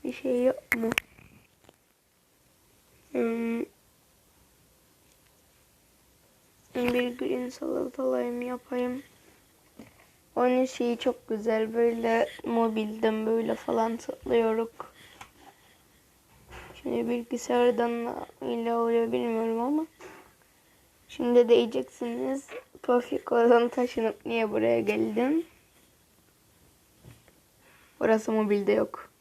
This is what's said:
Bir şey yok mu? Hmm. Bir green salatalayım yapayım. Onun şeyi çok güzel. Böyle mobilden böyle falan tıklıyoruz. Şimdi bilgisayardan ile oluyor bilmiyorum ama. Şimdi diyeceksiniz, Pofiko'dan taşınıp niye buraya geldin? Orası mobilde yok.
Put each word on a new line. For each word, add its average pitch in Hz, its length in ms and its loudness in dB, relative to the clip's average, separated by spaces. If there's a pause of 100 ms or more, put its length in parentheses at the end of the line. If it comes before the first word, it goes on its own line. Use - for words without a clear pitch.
Bir 247 100 -6
şey 247 300 -2
yok - 320 0
mu? 226 140 -2 (2250)
Hmm. 233 480 -2 (3250)
Bir 247 420 -2
green 254 320 -4
salatalayım 247 920 -4
yapayım. 247 640 -6 (1400)
Onun 254 260 4
şeyi 240 320 -2
çok 254 300 -4
güzel. 220 460 -2
Böyle 233 560 2 (160)
mobilden 220 800 0
böyle 226 300 0
falan 226 420 -2
tıklıyoruz. 226 720 0 (2000)
Şimdi 240 340 -4
bilgisayardan 240 1080 0 (260)
ile 233 320 -4
oluyor 233 380 2
bilmiyorum 226 500 -2
ama. 302 240 0 (1200)
Şimdi 240 420 4
diyeceksiniz, 247 1000 0 (360)
Pofiko'dan 240 840 4
taşınıp 233 560 -2
niye 226 260 0
buraya 220 300 2
geldin? 226 640 0 (2500)
Orası 220 320 2
mobilde 208 400 2
yok. - 380 -2 (120)